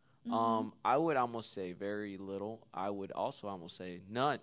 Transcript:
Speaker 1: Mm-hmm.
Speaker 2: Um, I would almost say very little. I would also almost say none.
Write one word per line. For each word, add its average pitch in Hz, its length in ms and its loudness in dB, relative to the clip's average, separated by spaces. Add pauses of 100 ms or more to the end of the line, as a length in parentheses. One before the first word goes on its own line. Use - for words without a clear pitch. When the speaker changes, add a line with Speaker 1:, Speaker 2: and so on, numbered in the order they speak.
(280)
Speaker 1:
Mm-hmm. 233 60 -2
Speaker 2:
Um, 113 400 4 (100)
I 123 140 6
would 160 200 4
almost 117 360 0
say 92 200 -2
very 101 440 -4
little. 98 560 -6
I 95 160 -2
would 98 220 -4
also 110 360 -2
almost 92 300 -6
say 90 320 -8
none. 127 340 2